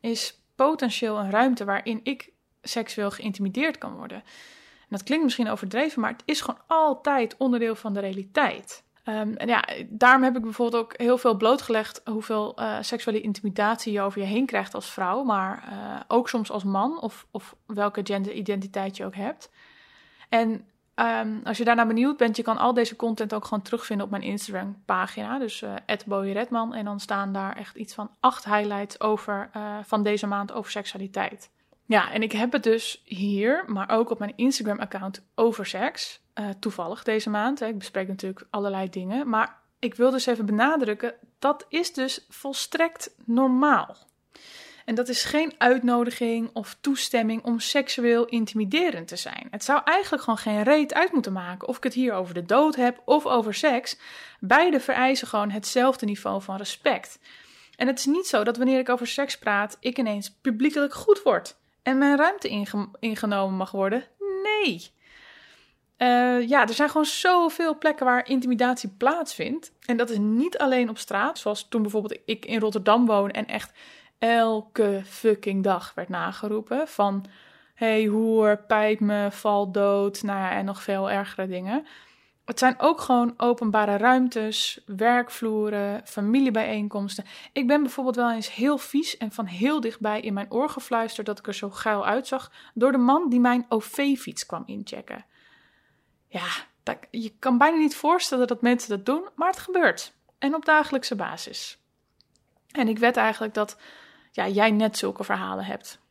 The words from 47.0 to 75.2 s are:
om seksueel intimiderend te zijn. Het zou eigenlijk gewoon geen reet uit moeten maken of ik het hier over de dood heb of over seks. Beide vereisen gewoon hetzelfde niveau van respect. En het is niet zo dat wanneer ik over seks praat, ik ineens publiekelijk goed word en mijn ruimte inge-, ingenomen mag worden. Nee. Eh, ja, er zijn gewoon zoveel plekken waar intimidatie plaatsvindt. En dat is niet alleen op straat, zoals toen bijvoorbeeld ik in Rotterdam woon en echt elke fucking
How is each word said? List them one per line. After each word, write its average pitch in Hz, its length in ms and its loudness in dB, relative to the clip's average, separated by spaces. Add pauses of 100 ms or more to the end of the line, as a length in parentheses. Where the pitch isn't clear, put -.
om 233 160 0
seksueel 240 640 2
intimiderend 220 840 0
te 175 80 -10
zijn. - 340 -10
Het 208 140 -10
zou 285 200 2
eigenlijk 330 380 2
gewoon 220 160 0
geen 208 240 0
reet 294 320 4
uit 370 180 2
moeten 226 200 0
maken 185 360 -8
of 247 80 -4
ik - 60 -14
het 247 120 -2
hier 247 180 2
over 185 220 -4
de 175 120 -6
dood 294 300 4
heb 247 280 0
of 294 220 4
over 214 280 2
seks. 269 440 0 (420)
Beide 285 400 6
vereisen 262 480 0
gewoon 214 220 -2
hetzelfde 240 560 0
niveau 202 360 -4
van 196 140 -10
respect. - 600 -4 (580)
En 247 100 0
het 262 120 0
is - 80 -2
niet 339 200 2
zo 208 180 2
dat 226 120 0
wanneer 254 220 4
ik 254 100 -2
over 247 180 0
seks 277 320 -4
praat, 208 420 -2
ik 247 180 -4
ineens 208 320 -2 (100)
publiekelijk 285 540 0
goed - 280 4
word - 360 0 (240)
en 262 160 2
mijn 285 180 6
ruimte 349 320 2
inge-, 202 500 -4
ingenomen 202 580 -2
mag 190 140 -4
worden. 196 340 0 (380)
Nee. 403 480 -2 (1040)
Eh, 247 520 4
ja, 262 180 6
er 226 80 -2
zijn 294 140 2
gewoon 302 180 2
zoveel 330 720 2
plekken 302 280 0
waar 247 220 2
intimidatie 247 600 0
plaatsvindt. 285 840 -2 (140)
En 240 100 0
dat 233 140 0
is 220 80 -2
niet 226 400 2
alleen 254 300 2
op 220 100 -8
straat, 214 400 -2
zoals 208 300 -4
toen 226 140 0
bijvoorbeeld 214 420 -4
ik 220 220 -6
in 226 140 -2
Rotterdam 214 460 4
woon 202 240 2
en 214 160 -6
echt - 260 -8 (460)
elke 220 880 2
fucking 202 580 0